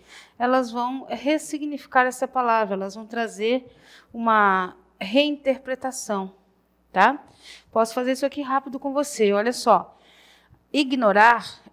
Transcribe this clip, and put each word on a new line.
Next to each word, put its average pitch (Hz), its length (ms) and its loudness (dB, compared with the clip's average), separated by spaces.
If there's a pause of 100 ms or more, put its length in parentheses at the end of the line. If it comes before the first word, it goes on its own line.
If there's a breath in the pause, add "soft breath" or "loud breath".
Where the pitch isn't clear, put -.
(380 loud breath)
Elas 247 340 0
vão 247 380 -6
ressignificar 285 960 -2
essa 254 240 -4
palavra, 226 460 0
elas 196 200 -8
vão 220 100 -16
trazer 226 640 -4 (440 loud breath)
uma 208 600 2 (240)
reinterpretação, 262 1400 -4 (600)
tá? 233 280 4 (520 loud breath)
Posso 226 200 0
fazer 254 200 -2
isso 262 120 -4
aqui 277 160 -4
rápido 269 380 -4
com 277 140 -8
você, 240 400 0
olha 208 180 0
só. 226 480 0 (720 soft breath)
Ignorar 233 920 2 (120)